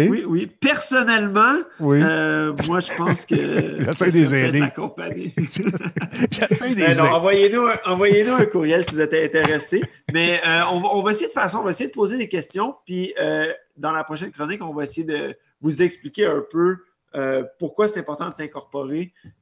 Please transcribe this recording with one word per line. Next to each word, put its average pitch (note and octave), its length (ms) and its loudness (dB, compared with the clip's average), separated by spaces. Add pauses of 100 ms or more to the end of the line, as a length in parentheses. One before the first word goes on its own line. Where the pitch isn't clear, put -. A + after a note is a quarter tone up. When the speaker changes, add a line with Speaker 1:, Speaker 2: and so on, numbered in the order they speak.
Speaker 1:
oui, A3+ 180 0
oui. F3 200 0
Personnellement, A#3 1080 2 (260)
Speaker 2:
Oui. C#3+ 220 4
Speaker 1:
euh, D#3 520 0 (120)
moi, F3 140 0
je F3 180 -4
pense - 300 -2
que - 80 0
Speaker 2:
<laughs> D3 460 -2
J'essaie E3+ 260 0
Speaker 1:
que F3+ 60 4
Speaker 2:
de E3+ 40 6
les D#3+ 80 8
Speaker 1:
ça C3 60 2
peut C#3 60 2
être C3 120 4
Speaker 2:
aider. C#3 120 2
Speaker 1:
la C#3+ 100 2
compagnie. - 640 -8
Speaker 2:
<laughs> F3+ 960 -4
J'essaie - 420 0
de - 60 -2
Speaker 1:
Ben E3 100 4
Speaker 2:
les - 60 6
Speaker 1:
non, D#3+ 100 4
Speaker 2:
aider. - 80 4
Speaker 1:
envoyez-nous G3+ 540 4
un, A3+ 60 2 (120)
envoyez-nous G3+ 480 4
un A#3+ 120 6
courriel E3+ 380 2
si D#3+ 120 -4
vous D#3 60 2
êtes D3+ 120 0
intéressé. D#3 720 0 (280)
Mais, E3+ 360 2
euh, E3 140 2 (100)
on F3+ 80 0
va, G3 140 -2
on G3 100 0
va G#3 80 0
essayer G#3+ 160 -2
de - 60 -10
faire G3+ 140 0
ça, G3 120 -4
on A3 40 -6
va G3 60 -2
essayer B3 200 -4
de - 40 -20
poser G3+ 240 0
des A#3+ 120 -4
questions. F#3+ 440 -4 (140)
Puis, F3+ 340 -6
euh, D#3 240 -2 (320)
dans D3 140 -6
la D#3 120 -4
prochaine D#3 280 -10
chronique, D#3+ 320 -8
on D#3+ 100 -10
va D3 120 -6
essayer D#3+ 200 -8
de C#3+ 320 -6 (240)
vous D3+ 220 0
expliquer F3 420 -2
un D3+ 240 0
peu, F3 280 0 (380)
euh, C3+ 280 -2 (160)
pourquoi F3 280 0
c'est G#3 120 -4
important D#3 300 -10
de D3+ 40 -14
s'incorporer, D3 800 -8 (280)